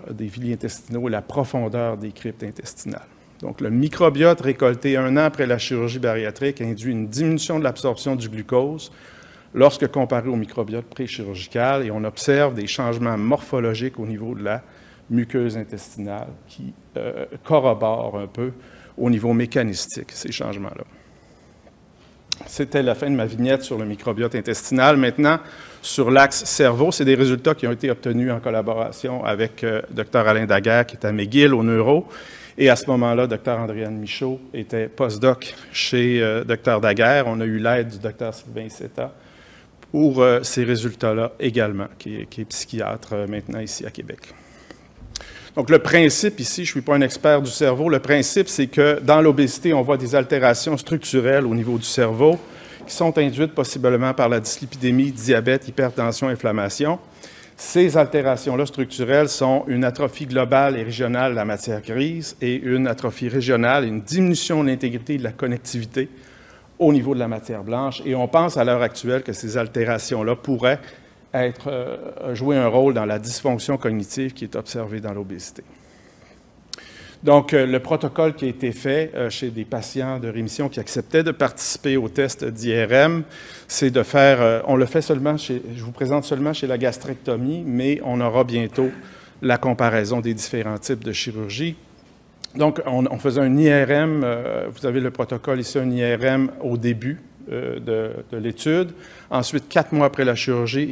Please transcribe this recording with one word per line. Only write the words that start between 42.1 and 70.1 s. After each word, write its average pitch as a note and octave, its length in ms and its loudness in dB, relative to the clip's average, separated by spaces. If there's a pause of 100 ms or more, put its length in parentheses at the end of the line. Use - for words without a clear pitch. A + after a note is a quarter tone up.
est, G#2+ 40 -12
qui - 160 -12
est G#2+ 40 -10
psychiatre, G#2+ 680 -8
euh, G#2 140 -4
maintenant G#2 320 -8
ici G#2+ 260 -10
à G#2+ 60 -12
Québec. - 420 -16 (1200)
Donc, C3 160 0
le D#3+ 80 10
principe E3+ 600 4
ici, C3+ 240 -6
je E3 60 -4
ne - 40 -6
suis C3+ 80 -4
pas C#3+ 140 2
un C#3 60 4
expert C#3+ 400 4
du C3+ 80 -4
cerveau, C3+ 400 2
le C#3 100 4
principe, D3 480 2
c'est C3+ 200 0
que D3 320 4
dans D3 200 6
l'obésité, D3 540 4
on C#3 80 4
voit C3+ 160 2
des B2+ 180 -2
altérations C3 600 4
structurelles C3+ 680 2
au A#2 100 0
niveau A#2 220 -2
du A2+ 80 -6
cerveau C3 540 4 (460)
qui - 80 -14
sont E3 240 0
induites D3 360 2
possiblement B2+ 600 2
par B2 160 2
la A#2+ 100 2
dyslipidémie, B2+ 720 0
diabète, A#2+ 560 2
hypertension, A#2+ 600 -2
inflammation. A#2+ 720 -2 (580)
Ces F3 400 2
altérations-là C3+ 720 2
structurelles C3+ 600 0
sont C3+ 400 0
une B2+ 160 0
atrophie C3 440 -2
globale C3 500 2
et A2+ 60 -4
régionale A#2+ 480 -2
de A#2+ 40 -4
la G#2+ 100 -2
matière G#2+ 360 -4
grise D3 600 -6
et B2 140 -2
une B2+ 320 0
atrophie A#2+ 400 -4
régionale, B2 580 2
une A2 160 -4
diminution E3 600 0
de C#3 60 2
l'intégrité B2 480 -4
de B2+ 60 -6
la A2 80 -4
connectivité A#2+ 800 -6 (680)
au D#3 160 6
niveau C3 220 2
de B2+ 40 -2
la A#2 80 -2
matière A2 360 -8
blanche. B2+ 420 -4
Et C3 100 -2
on B2+ 140 0
pense E3 260 2
à C3 80 2
l'heure B2 200 2
actuelle B2 400 -2
que A2 100 -8
ces A2 240 -6
altérations-là A2+ 800 -2